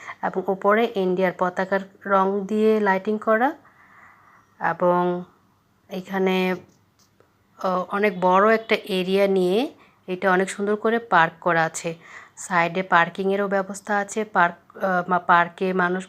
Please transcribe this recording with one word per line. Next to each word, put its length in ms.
এবং 240
উপরে 480
ইন্ডিয়ার 420
পতাকার 420
রং 400
দিয়ে 340
লাইটিং 380
করা 360
এবং 540
এখানে, 680
আহ, 280
অনেক 300
বড় 340
একটা 200
এরিয়া 520
নিয়ে 480
এটা 240
অনেক 180
সুন্দর 260
করে 240
পার্ক 420
করা 220
আছে। 320
সাইডে 460
পার্কিংয়েরও 640
ব্যবস্থা 500
আছে। 260
পার্ক, 540
আহ, 320
মা-, 100
পার্কে 540
মানুষ 360